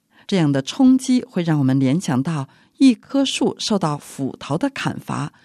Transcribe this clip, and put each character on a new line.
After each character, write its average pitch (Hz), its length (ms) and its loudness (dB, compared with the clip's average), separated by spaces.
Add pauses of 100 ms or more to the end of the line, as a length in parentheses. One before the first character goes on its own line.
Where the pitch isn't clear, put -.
(260)
这 196 120 -2
样 156 140 2
的 135 100 0
冲 262 360 4
击 254 260 0
会 - 200 -6
让 160 160 0
我 139 40 2
们 131 160 2
联 135 220 2
想 131 220 -2
到 151 260 -6 (280)
一 262 180 6
棵 - 280 -2
树 - 360 -2
受 - 180 -2
到 156 180 -2
斧 - 440 -8
头 143 180 -4
的 277 120 -2
砍 - 300 -6
伐， 135 320 -8 (140)